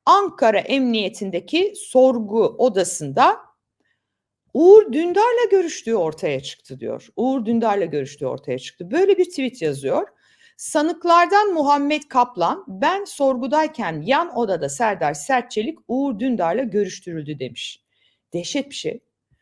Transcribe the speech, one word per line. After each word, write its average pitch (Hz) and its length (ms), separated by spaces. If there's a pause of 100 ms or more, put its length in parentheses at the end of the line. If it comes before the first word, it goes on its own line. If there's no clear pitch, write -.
Ankara 311 540
Emniyetindeki 226 1160
sorgu 226 840
odasında 196 800 (1160)
Uğur 370 400
Dündar'la 392 580
görüştüğü 339 440
ortaya 156 440
çıktı." - 400
diyor. 117 360
Uğur 254 300
Dündar'la 220 400
görüştüğü 143 400
ortaya 127 340
çıktı. 175 320
Böyle 370 260
bir 359 80
tweet - 360
yazıyor. 143 460 (500)
Sanıklardan 349 960
Muhammed 285 560
Kaplan, 247 580
"Ben 302 360
sorgudayken 262 1040
yan 294 320
odada 180 320
Serdar 170 440
Sertçelik 247 720
Uğur 254 320
Dündar'la 214 440
görüştürüldü." 175 760
demiş. - 420 (520)
Dehşet 269 360
bir - 60
şey. - 240 (420)